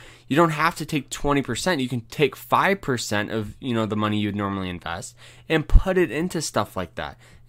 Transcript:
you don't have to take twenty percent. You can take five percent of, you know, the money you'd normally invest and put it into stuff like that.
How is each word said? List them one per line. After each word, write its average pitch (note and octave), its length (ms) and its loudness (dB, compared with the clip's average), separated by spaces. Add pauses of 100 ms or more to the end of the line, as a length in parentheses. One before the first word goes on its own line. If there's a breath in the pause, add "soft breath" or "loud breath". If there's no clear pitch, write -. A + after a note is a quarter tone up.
(280 loud breath)
you C3 80 -2
don't E3 160 6
have D#3 260 0
to D#3 80 -6
take C#3+ 240 -4
twenty C#3+ 340 0
percent. C#3 380 -2
You B2+ 80 -2
can B2 120 -4
take - 340 0
five E3+ 460 2
percent A2 480 -2
of, G#2+ 300 -4
you B2+ 140 -4
know, A2+ 120 2
the G#2+ 100 -2
money G#2 240 0
you'd G#2 160 -2
normally G2 340 -4
invest E2+ 460 -10 (320 loud breath)
and D#3+ 200 0
put - 300 6
it F3 140 4
into E3+ 300 -2
stuff - 340 -2
like F#2 200 -6
that. D2 240 -10 (300 soft breath)